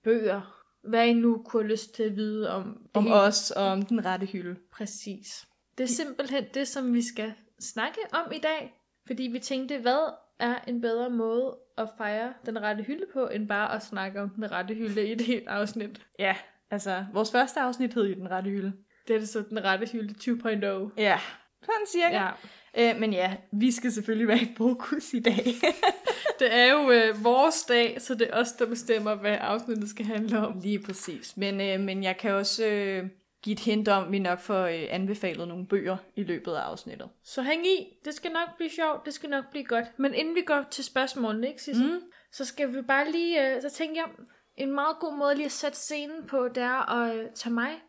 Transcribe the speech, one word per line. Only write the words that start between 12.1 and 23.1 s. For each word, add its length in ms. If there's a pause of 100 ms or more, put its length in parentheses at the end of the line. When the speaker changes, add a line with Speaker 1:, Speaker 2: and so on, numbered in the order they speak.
Speaker 1:
den 160
rette 200
hylde 300
på, 140
end 220
bare 260
at 80
snakke 400
om 80
den 220
rette 220
hylde 340
i 40
et 80
helt 280
afsnit? 580 (120)
Speaker 2:
Ja, 180 (340)
altså, 420
vores 200
første 280
afsnit 340
hed 120
jo 80
Den 160
Rette 200
Hylde. 220 (360)
Speaker 1:
Det 80
er 40
det 80
så 120 (100)
Den 140
Rette 280
Hylde 220
to 280
point 220
oh. 320
Speaker 2:
Ja, 240 (420)
sådan 240
cirka. 300
Speaker 1:
Ja. 140 (640)
Speaker 2:
Øh, 60
men 120